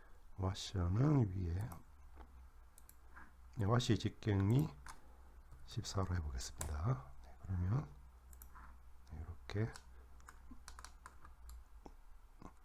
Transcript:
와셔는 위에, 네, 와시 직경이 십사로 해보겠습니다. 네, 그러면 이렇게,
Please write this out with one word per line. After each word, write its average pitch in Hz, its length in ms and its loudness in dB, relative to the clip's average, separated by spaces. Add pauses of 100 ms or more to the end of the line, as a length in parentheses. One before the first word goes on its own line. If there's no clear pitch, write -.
(380)
와셔는 98 960 6
위에, 92 340 0 (1900)
네, 101 80 2
와시 113 340 8
직경이 107 680 6 (1000)
십사로 95 480 0
해보겠습니다. 76 880 0 (180)
네, - 180 -14
그러면 92 460 2 (1300)
이렇게, 101 500 -2 (3000)